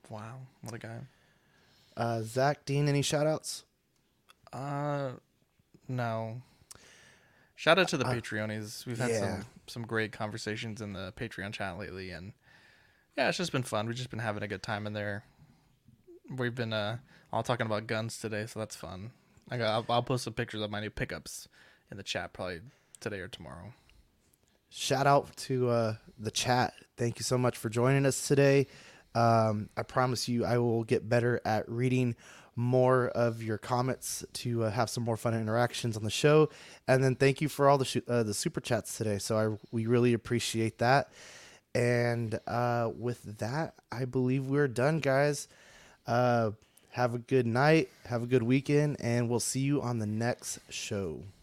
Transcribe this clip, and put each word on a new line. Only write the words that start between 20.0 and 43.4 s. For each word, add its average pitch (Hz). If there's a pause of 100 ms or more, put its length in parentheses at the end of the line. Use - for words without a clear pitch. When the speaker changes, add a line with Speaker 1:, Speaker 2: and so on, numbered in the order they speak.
Speaker 1:
post 123
some 117
pictures 110
of 104
my 104
new 104
pickups - (420)
in 107
the 98
chat 87
probably 90 (380)
today 104
or 90
tomorrow. 85 (960)
Speaker 2:
Shout 139
out 143
to, 123
uh, 113 (240)
the 107
chat. 123 (240)
Thank 117
you 117
so 127
much 123
for 117
joining 131
us -
today. 139 (480)
Um, 113
I 110
promise 127
you 120
I 117
will 117
get 110
better 120
at 107
reading 123 (400)
more 127
of 117
your 110
comments - (100)
to, 117
uh, 107
have 113
some 120
more 113
fun 117
interactions 113
on 107
the 107
show. 151 (380)
And 131
then 131
thank 135
you 147
for 143
all 139
the 131
sh-, - (100)
uh, 120
the 104
super -
chats -
today. 107
So 113
I, 110 (140)
we 113
really 120
appreciate 113
that. 127 (640)
And, 120
uh, 120
with 110
that, 131 (160)